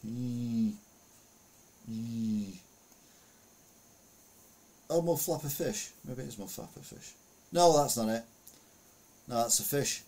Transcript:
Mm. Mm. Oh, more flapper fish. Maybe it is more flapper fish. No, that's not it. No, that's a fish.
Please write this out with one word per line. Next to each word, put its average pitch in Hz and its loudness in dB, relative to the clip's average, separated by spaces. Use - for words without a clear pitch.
Mm. 117 0
Mm. 110 -2
Oh, 165 2
more 165 2
flapper 165 -2
fish. - -4
Maybe 127 -8
it - -10
is 107 -12
more 98 -10
flapper - -14
fish. - -18
No, 170 8
that's 143 4
not 113 0
it. 117 -2
No, 123 -4
that's 117 2
a - -4
fish. - 0